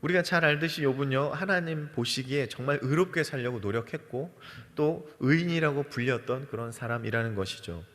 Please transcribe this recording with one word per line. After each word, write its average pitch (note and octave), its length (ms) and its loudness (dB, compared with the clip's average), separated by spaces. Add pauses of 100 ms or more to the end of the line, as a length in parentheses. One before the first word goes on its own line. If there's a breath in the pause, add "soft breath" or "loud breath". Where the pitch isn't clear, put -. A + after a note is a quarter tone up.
우리가 F3 180 4
잘 E3+ 220 2
알듯이 D#3 380 2
욥은요, C3+ 480 2
하나님 E3 640 -2
보시기에 C3 560 0
정말 C#3 340 -2
의롭게 D#3+ 420 2
살려고 B2 360 -4
노력했고 A#2 800 -4 (360 loud breath)
또 D3+ 360 0 (100)
의인이라고 D#3 640 4
불렸던 B2+ 640 -2
그런 A#2 240 -6
사람이라는 A2+ 640 -2
것이죠. F#2 480 -4 (120)